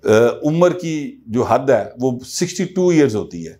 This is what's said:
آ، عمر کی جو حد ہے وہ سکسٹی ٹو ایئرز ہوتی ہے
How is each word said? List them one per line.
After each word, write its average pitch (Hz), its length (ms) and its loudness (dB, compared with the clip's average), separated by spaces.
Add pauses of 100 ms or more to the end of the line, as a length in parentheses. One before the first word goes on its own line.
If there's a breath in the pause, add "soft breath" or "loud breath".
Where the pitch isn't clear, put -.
آ، - 40 -2 (360)
عمر 175 360 2
کی 151 380 -8 (100)
جو 113 160 -2
حد 123 260 0
ہے 110 140 2 (160)
وہ 123 260 -2
سکسٹی - 380 -6
ٹو 180 260 0
ایئرز 147 260 2
ہوتی 85 320 -8
ہے 82 120 -16